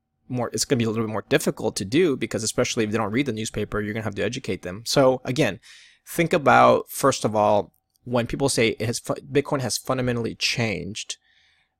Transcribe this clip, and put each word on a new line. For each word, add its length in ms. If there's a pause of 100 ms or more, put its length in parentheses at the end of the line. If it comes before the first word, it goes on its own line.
(280)
more, 240
it's 140
gonna 140
be 40
a 60
little 160
bit 80
more 160
difficult 480
to 80
do, 320
because 260
especially 400
if 80
they 60
don't 160
read 120
the 60
newspaper, 480
you're 140
gonna 100
have 120
to 60
educate 420
them. 220
So 380
again, 380 (440)
think 280
about, 560
first 340
of 140
all, 340 (320)
when 240
people 220
say 220
it 140
has 140
fu-, 140
Bitcoin 480
has 160
fundamentally 580
changed, 800 (640)